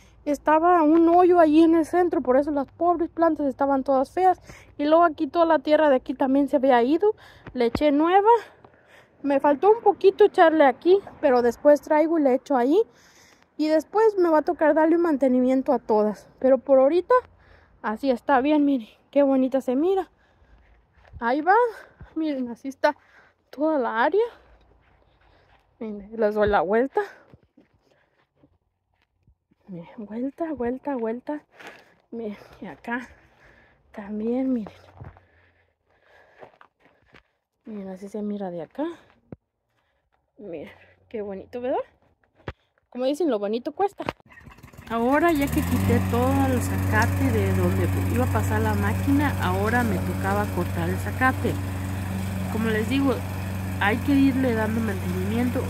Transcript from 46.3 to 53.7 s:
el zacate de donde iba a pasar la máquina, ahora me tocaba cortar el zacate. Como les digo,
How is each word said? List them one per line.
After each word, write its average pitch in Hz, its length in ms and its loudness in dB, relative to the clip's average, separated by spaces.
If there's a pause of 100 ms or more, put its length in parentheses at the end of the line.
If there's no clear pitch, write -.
el 262 160 0
zacate 214 720 0
de 110 240 0
donde 185 340 0 (240)
iba 233 100 0
a 247 80 -2
pasar 214 300 -2
la 220 120 -2
máquina, 262 600 0 (100)
ahora 208 400 0
me 202 140 -2
tocaba 190 480 -2 (100)
cortar 175 320 -4
el 185 80 -2
zacate. 254 560 -2 (1000)
Como 220 160 -2
les 214 180 -2
digo, 269 260 0 (680)